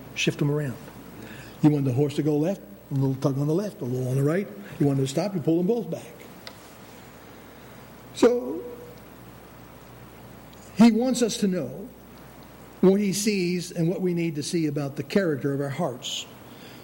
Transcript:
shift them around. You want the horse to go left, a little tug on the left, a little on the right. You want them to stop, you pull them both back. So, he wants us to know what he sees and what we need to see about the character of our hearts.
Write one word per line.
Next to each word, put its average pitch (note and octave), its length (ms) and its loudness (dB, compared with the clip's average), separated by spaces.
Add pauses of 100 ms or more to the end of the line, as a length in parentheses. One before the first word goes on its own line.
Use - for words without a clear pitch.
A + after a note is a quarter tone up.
(140)
shift - 240 0
them D3 140 2
around. D3 240 -4 (840)
You D3+ 80 10
want D3 140 4
the C3+ 80 2
horse C#3 220 2
to C#3+ 80 0
go D3+ 140 4
left, F3 240 2 (320)
a - 20 -4
little C3+ 220 2
tug C3+ 240 0
on D3 80 0
the D#3 60 2
left, G3+ 260 -2
a - 40 -6
little B2+ 240 -2
on C3 80 0
the C#3 60 2
right. E3+ 240 2 (320)
You D3 80 4
want C#3 120 4
them C3+ 80 2
to C3 40 -4
stop, G3 240 -2
you F3 60 0
pull D#3+ 160 2
them F3+ 100 2
both G#3+ 240 0
back. - 240 -8 (2000)
So, B3 460 4 (2250)
he A#3 160 10
wants B3 300 2
us G#3 160 0
to G#3 100 2
know F3+ 400 -4 (960)
what F#3+ 180 8
he G3 120 2
sees F3+ 600 0
and E3 160 2
what F#3+ 120 0
we F3+ 140 2
need E3+ 220 0
to C#3+ 80 -4
see E3 220 0
about C#3+ 280 -2
the C#3+ 80 -6
character D3 500 2
of C#3 80 -2
our C#3+ 100 -2
hearts. - 560 -6 (580)